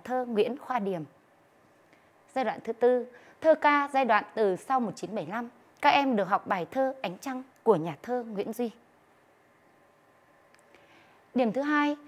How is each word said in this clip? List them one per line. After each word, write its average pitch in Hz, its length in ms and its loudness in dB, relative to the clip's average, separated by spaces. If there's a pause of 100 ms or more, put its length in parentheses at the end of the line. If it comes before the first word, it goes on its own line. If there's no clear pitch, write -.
thơ 254 240 -4
Nguyễn 233 300 -2
Khoa 254 200 -4
Điềm. 190 240 -4 (1300)
Giai 262 100 -2
đoạn 175 200 -4
thứ 233 80 -6
tư, 240 340 2 (340)
thơ 311 140 6
ca 285 380 4
giai 269 120 2
đoạn 214 200 4 (100)
từ 202 220 2
sau 262 240 -2
một 208 160 -2
chín 185 180 -10
bảy 185 120 -6
lăm. 233 220 -8 (320)
Các 285 100 4
em 277 260 2
được 190 120 0
học 190 180 -2
bài 180 240 -2
thơ 262 320 -2
Ánh 185 160 -8
Trăng 254 240 -10 (200)
của 220 140 6
nhà 156 260 -6
thơ 247 260 -6
Nguyễn 202 240 -8
Duy. 240 180 -6 (2750)
Điểm 240 180 2
thứ 262 100 -2
hai, 294 340 2 (120)